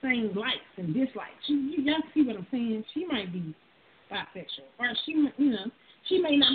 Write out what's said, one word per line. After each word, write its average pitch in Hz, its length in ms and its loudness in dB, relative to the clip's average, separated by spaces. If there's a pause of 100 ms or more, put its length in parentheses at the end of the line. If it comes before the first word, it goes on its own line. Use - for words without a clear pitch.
same 233 320 0
likes 233 440 -4
and 165 160 -2
dislikes. - 520 -4
You, 294 100 2
you, 285 260 -2
y'all 302 200 0 (120)
see 302 80 4
what 233 140 0
I'm 180 140 -10
saying? 226 340 -2 (100)
She 320 100 -4
might 220 280 -4
be 165 220 -6 (560)
bisexual, - 680 -10
or 247 100 -2 (160)
she, 311 100 -6
mi-, 294 220 4
you 277 140 4
know, 202 200 -2 (380)
she 370 100 4
may 311 180 4
not 269 180 6